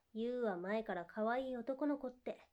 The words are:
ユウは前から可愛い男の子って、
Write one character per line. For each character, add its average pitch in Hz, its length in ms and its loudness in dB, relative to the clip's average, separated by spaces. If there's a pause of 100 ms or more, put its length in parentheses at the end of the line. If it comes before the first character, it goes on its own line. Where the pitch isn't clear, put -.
(120)
ユ 240 280 0
ウ - 40 2
は 196 120 4
前 208 280 0
か 202 100 -2
ら 175 100 -2
可 220 240 0
愛 262 220 2
い 254 60 -2
男 269 300 -2
の 294 120 4
子 254 100 -4
っ 254 40 -4
て、 - 400 -8